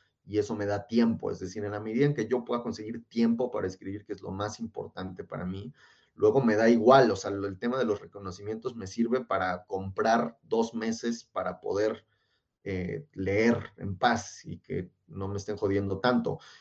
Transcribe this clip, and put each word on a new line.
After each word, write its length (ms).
y 100
eso 180
me 120
da 200
tiempo, 440
es 80
decir, 260
en 60
la 100
medida 240
en 80
que 160
yo 160
pueda 180
conseguir 460
tiempo 420
para 160
escribir, 380
que 80
es 80
lo 100
más 300
importante 640
para 220
mí, 260
luego 280
me 140
da 120
igual, 420
o 60
sea, 140
lo, 160
el 120
tema 200
de 80
los 160
reconocimientos 760
me 100
sirve 380
para 400
comprar 760
dos 320
meses 500
para 360
poder, 440
eh, 500
leer 640
en 180
paz 480
y 140
que 320
no 220
me 100
estén 180
jodiendo 440
tanto 380